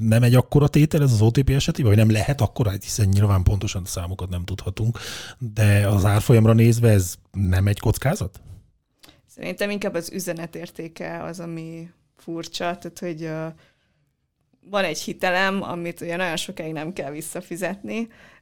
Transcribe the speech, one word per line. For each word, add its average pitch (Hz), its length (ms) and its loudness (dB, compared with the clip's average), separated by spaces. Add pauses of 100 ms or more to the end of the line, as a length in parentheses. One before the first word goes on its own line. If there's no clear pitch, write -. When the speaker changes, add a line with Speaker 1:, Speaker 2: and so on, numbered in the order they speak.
Speaker 1:
Nem 110 220 4
egy 120 120 6
akkora 143 340 4
tétel 151 340 4
ez 131 100 4
az 107 80 4
O 110 100 6
T 135 120 2
P 131 80 2
esetében, 135 400 0
vagy 104 80 6
nem 110 120 6
lehet 107 300 0
akkora, 107 300 0
hiszen 98 380 -2
nyilván 98 340 4
pontosan 101 400 0
a 87 60 -10
számokat 90 400 -8
nem 87 160 -6
tudhatunk, 107 540 -4 (400)
de 104 500 2
az 92 160 2
árfolyamra 110 480 6
nézve 117 360 6
ez 98 260 4 (180)
nem 95 340 0
egy 101 120 0
kockázat? 113 640 -2 (840)
Speaker 2:
Szerintem 190 440 -6
inkább 202 240 -6
az 165 180 -6
üzenetértéke 165 1120 -10
az, 170 180 -12
ami 165 480 -12 (280)
furcsa, 165 640 -8
tehát, 170 200 -16
hogy, 170 240 -8
ö, 160 240 -8 (1200)
van 196 140 0
egy 156 140 -4
hitelem, 190 640 -2
amit 170 380 -8
ugye 170 160 -8
nagyon 175 200 -4
sokáig 170 360 -8
nem 156 200 -8
kell 156 180 -8
visszafizetni, 180 960 -10 (340)